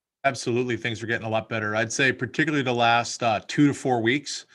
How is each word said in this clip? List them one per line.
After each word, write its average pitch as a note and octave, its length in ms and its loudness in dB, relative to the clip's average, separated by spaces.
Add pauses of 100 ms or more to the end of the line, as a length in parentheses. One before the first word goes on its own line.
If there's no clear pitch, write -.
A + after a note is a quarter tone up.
(240)
absolutely B2 520 -2
things A2+ 240 -6
are A#2 60 -8
getting A#2 200 -4
a A2 40 -4
lot A2 180 -2
better. G#2+ 280 -4
I'd A2+ 160 -2
say C3+ 180 2
particularly C#3+ 540 -2
the B2 100 0
last, A#2 480 2
uh, G#2+ 240 2
two D3 220 4
to C3 60 2
four B2+ 260 0
weeks, B2+ 540 -2